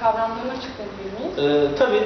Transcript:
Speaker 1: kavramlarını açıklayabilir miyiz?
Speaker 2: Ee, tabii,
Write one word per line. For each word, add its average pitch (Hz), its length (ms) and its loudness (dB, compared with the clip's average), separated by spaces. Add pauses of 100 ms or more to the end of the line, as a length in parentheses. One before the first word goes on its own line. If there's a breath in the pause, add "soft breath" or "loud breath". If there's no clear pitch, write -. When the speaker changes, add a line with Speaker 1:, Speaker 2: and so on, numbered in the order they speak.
Speaker 1:
kavramlarını 226 500 0
açıklayabilir 202 680 -10
miyiz? 302 180 -6
Speaker 2:
Ee, 143 400 4
tabii, 214 280 4